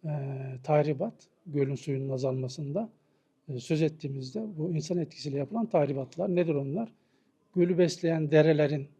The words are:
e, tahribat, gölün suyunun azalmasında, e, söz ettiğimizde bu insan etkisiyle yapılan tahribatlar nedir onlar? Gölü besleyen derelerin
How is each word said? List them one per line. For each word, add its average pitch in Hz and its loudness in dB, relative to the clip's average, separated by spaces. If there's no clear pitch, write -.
e, 156 -4
tahribat, 151 2
gölün 139 0
suyunun 135 -4
azalmasında, 131 -4
e, 135 -6
söz 156 0
ettiğimizde 156 -4
bu 160 -2
insan 170 -2
etkisiyle 147 -4
yapılan 208 -2
tahribatlar 156 0
nedir 165 2
onlar? 143 -4
Gölü 175 4
besleyen 165 2
derelerin 151 6